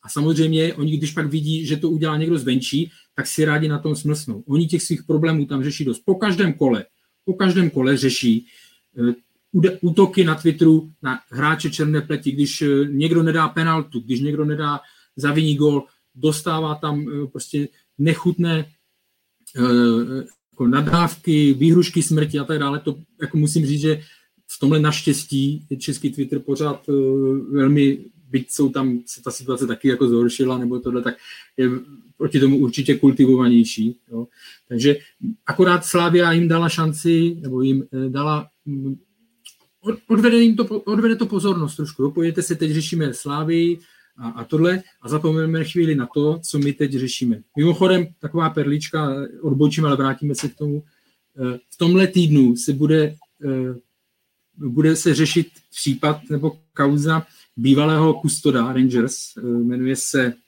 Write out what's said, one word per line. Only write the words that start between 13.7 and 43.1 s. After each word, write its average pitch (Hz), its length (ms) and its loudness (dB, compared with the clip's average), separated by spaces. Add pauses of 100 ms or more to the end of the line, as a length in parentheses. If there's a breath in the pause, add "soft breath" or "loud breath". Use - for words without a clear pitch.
když 120 200 -4
někdo 151 260 -2
nedá, 151 340 -4 (360 soft breath)
zaviní 147 400 0
gól, 147 280 2 (320 soft breath)
dostává 156 600 -2
tam, 151 340 -6
eh, 143 180 -8
prostě 143 400 -6 (300)
nechutné, 165 680 0 (920)
eh, 120 680 2 (260)
jako 123 160 -2
nadávky, 151 840 2
výhrušky 165 500 4
smrti 151 360 0
a 139 40 -6
tak 151 160 -4
dále. 143 200 -4
To, - 180 -6 (240)
jako 151 160 -4
musím 151 280 0
říct, 143 160 -2
že 156 200 0 (460 loud breath)
v - 120 -16
tomhle 151 200 2
naštěstí 147 880 -2
je 135 80 -6
český 139 320 -6
Twitter 139 300 -6
pořád, 139 500 -6
eh, - 20 0 (600)
velmi, 139 540 2 (240)
byť 127 220 -6
jsou 139 180 0
tam, 131 360 -2
se - 180 -18
ta 127 80 -8
situace 127 360 -6
taky 117 200 -4
jako 123 220 2
zhoršila, 120 480 0
nebo 123 220 -4
tohle, 123 220 -4
tak 120 140 -6 (420 loud breath)
je 127 120 2 (480)
proti 143 220 0
tomu 139 180 4
určitě 131 380 0
kultivovanější, 120 1000 4 (160)
jo. 117 160 -8 (400 loud breath)
Takže 135 300 2 (480 loud breath)
akorát 180 400 2
Slavia 170 460 2
jim 170 160 2
dala 165 220 2
šanci, 165 720 0
nebo 127 200 -4
jim, 135 220 0 (100)
eh, 131 160 -4
dala, 147 380 -4 (180)
mm, 135 300 -8 (840)
od-, 220 260 -6
odvede 226 300 4
jim 233 180 6
to 226 100 0
po-, 214 140 -6
odvede 220 360 0
to 220 100 -2
pozornost 175 500 -2
trošku, 151 280 -6
jo. 175 80 0
Podívejte 165 300 -2
se, 170 140 -4
teď 156 160 -2
řešíme 151 420 -2